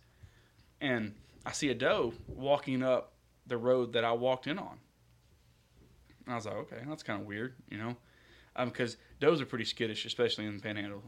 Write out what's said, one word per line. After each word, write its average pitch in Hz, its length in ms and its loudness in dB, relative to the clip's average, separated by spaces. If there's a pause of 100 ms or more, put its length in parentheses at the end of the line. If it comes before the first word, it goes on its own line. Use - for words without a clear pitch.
(800)
and 117 340 0 (320)
I 123 60 -4
see 143 180 0
a 120 60 2
doe 135 380 2 (140)
walking 135 560 2
up 127 300 2 (340)
the 123 100 0
road 120 360 4
that 117 120 4
I 117 80 4
walked 127 340 2
in 156 100 -2
on. - 200 -10 (1500)
And 123 80 -6
I - 40 -2
was 107 80 -6
like, 101 100 -4
"Okay, 117 220 -8 (100)
that's 151 160 -10
kinda 101 200 -4
weird," 107 320 -6 (140)
you - 80 -8
know, 120 200 -6 (580)
um, 123 160 0
'cause 117 260 -2 (220)
does 151 220 6
are 123 40 -2
pretty 113 200 -4
skittish, 107 400 -2
especially 113 400 0
in 104 120 -4
the 95 60 -10
Panhandle. 101 440 -6